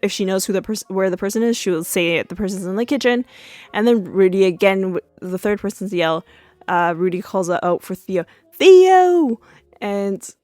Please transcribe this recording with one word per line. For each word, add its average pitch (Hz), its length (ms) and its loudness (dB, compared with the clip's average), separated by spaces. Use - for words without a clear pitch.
if 202 80 -2
she - 140 -4
knows 190 200 -2
who - 80 -4
the 190 100 0
pers-, 214 260 -8
where 190 220 0
the 180 60 -2
person 202 260 -4
is, 233 140 0
she - 140 -4
will 170 140 -2
say 170 320 -2
it, 127 120 -2
the - 60 -14
person's 190 320 -6
in 185 100 -6
the 220 80 -2
kitchen. 247 400 0
And 214 140 -2
then 233 180 4
Rudy, 185 400 2
again, 190 360 2
w-, 185 200 -4
the 185 180 -8
third 208 220 -2
person 202 280 -8
to 190 80 -8
yell, 165 280 0
uh, 175 300 0
Rudy 180 260 -2
calls 190 280 -4
out 175 320 0
for - 120 -10
Theo. 185 300 -4
Theo! 359 880 4
And 202 480 -6